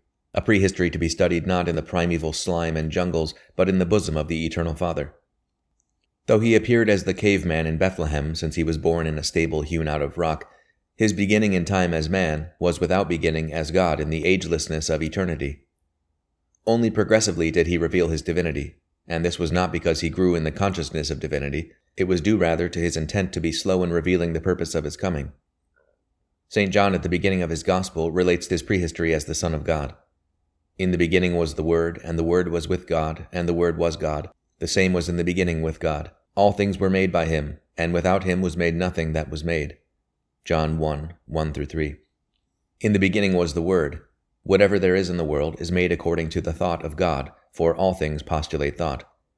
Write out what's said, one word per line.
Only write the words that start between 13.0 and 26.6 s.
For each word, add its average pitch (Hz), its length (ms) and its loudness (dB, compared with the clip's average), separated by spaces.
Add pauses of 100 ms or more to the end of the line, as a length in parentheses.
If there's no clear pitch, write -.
beginning 80 420 0
as 78 200 -4
God 82 280 2
in 76 120 -2
the 78 120 -2
agelessness 82 680 0
of 78 100 0
eternity. 76 600 -4 (1040)
Only 117 240 2
progressively 104 580 2
did 82 160 4
he 85 140 2
reveal 82 300 2
his 78 120 -2
divinity, 80 540 -4 (320)
and 85 180 -2
this 87 140 -2
was 80 120 0
not 90 200 0
because 82 300 0
he 85 80 -2
grew 87 260 2
in 80 80 -2
the 78 80 -2
consciousness 80 580 -2
of 73 100 -4
divinity. 73 520 -4 (240)
It 92 120 0
was 90 140 2
due 104 160 4
rather 85 320 2
to 85 100 -6
his 85 160 0
intent 92 380 -2
to - 60 -4
be 80 120 0
slow 92 300 0
in 87 100 0
revealing 85 420 2
the 80 60 -2
purpose 85 360 -2
of 78 80 -2
his 73 120 -6
coming. 76 360 -4 (1160)
Saint 101 220 0